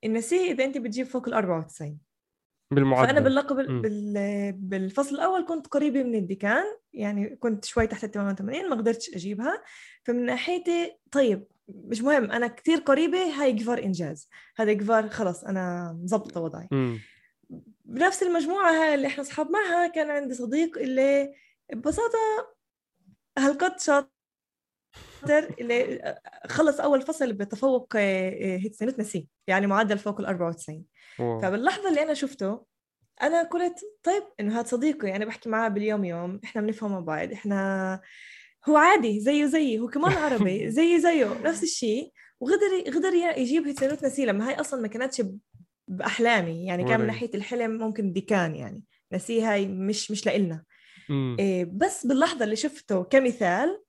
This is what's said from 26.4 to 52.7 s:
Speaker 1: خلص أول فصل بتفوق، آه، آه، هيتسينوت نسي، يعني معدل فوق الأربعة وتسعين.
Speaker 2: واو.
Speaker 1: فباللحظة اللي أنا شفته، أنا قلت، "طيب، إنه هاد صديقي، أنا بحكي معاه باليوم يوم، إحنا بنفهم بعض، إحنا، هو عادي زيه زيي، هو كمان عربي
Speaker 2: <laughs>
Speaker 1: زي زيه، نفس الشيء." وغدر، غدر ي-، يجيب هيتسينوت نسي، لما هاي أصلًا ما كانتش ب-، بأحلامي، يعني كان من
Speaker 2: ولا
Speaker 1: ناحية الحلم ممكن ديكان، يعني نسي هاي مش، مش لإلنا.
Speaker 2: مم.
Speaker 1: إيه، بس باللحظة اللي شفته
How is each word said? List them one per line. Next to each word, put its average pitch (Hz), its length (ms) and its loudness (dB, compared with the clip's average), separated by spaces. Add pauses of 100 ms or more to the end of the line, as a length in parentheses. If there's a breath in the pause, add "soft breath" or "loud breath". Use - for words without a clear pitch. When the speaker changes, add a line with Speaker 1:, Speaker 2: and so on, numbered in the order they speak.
Speaker 1:
خلص 294 340 2
أول 277 220 4
فصل 277 300 -2
بتفوق، 226 640 -2
آه، 190 340 2
آه، 185 280 -4
هيتسينوت 214 420 -4
نسي، 190 280 -6 (180)
يعني 196 200 2
معدل 202 320 2
فوق 202 220 -6
الأربعة 180 280 -2
وتسعين. 160 360 -10 (340 soft breath)
Speaker 2:
واو. 117 220 -2
Speaker 1:
فباللحظة 294 480 0
اللي 302 140 2
أنا 311 120 0
شفته، 247 500 -6 (580)
أنا 330 200 2
قلت، 339 320 -2 (280)
"طيب، 392 200 2 (180)
إنه 214 180 -2
هاد 233 80 -4
صديقي، 247 500 0
أنا 214 80 -4
بحكي 226 240 -10
معاه 226 200 0
باليوم 208 360 0
يوم، 175 400 -6
إحنا 220 160 -6
بنفهم 208 440 -4
بعض، 160 280 -4
إحنا، 196 680 -2 (680 loud breath)
هو 302 80 8
عادي 294 440 6
زيه 294 260 4
زيي، 269 320 2
هو 233 100 -4
كمان 330 240 2
عربي 226 580 2
Speaker 2:
<laughs> 226 80 2
Speaker 1:
زي 339 220 6
زيه، 277 420 4
نفس 277 200 -2
الشيء." 262 500 -2 (280 soft breath)
وغدر، 370 500 2
غدر 330 240 0
ي-، 339 260 2
يجيب 277 260 2
هيتسينوت 285 380 -2
نسي، 269 220 0
لما 214 220 0
هاي 277 60 -2
أصلًا 277 260 -4
ما 220 80 -4
كانتش 247 320 -4
ب-، 196 180 -2 (500)
بأحلامي، 185 800 0
يعني 180 180 -2
كان - 80 2
من 226 40 4
Speaker 2:
ولا 220 100 2
Speaker 1:
ناحية 226 280 -4
الحلم 226 360 -4
ممكن 220 420 -4
ديكان، 180 420 0
يعني 127 280 -12 (300)
نسي 220 300 -2
هاي 202 260 2
مش، 196 420 -4
مش 208 160 -4
لإلنا. 175 380 0 (440 soft breath)
Speaker 2:
مم. 131 300 0
Speaker 1:
إيه، 190 260 0
بس 233 420 -2
باللحظة 277 380 2
اللي 214 120 0
شفته 214 480 -2